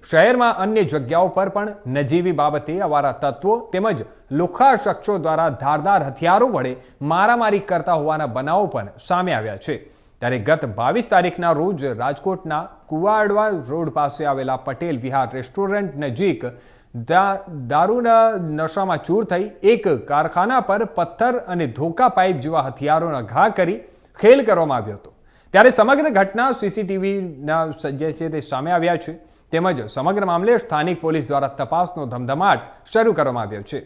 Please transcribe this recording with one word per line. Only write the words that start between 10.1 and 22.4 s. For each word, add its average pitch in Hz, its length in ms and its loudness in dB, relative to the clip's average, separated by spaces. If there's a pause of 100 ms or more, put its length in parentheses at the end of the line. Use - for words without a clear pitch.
ત્યારે 123 180 -2
ગત 151 260 0
બાવીસ 127 440 -2
તારીખના 175 420 2
રોજ 156 340 -2
રાજકોટના 143 760 -4 (240)
કુવાડવા 208 600 0 (200)
રોડ 156 220 -4
પાસે 147 360 -2
આવેલા 131 320 -2
પટેલ 143 400 -6
વિહાર 127 360 -2
રેસ્ટોરન્ટ 190 600 -4
નજીક 143 480 -2 (520)
દા-, 185 440 0 (280)
દારૂના 226 640 4
નશામાં 165 720 -2
ચૂર 208 200 0
થઈ 196 280 -2 (120)
એક 214 240 4 (200)
કારખાના 175 520 0
પર 214 260 0
પથ્થર 220 520 -2
અને 175 300 -4
ધોકા 165 420 0
પાઇપ 185 260 2
જેવા 147 260 -2